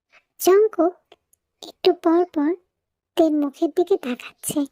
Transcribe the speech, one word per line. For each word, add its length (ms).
জঙ্কুক 540
একটু 260
পর 320
পর 300
তের 160
মুখের 380
দিকে 280
তাকাচ্ছে। 600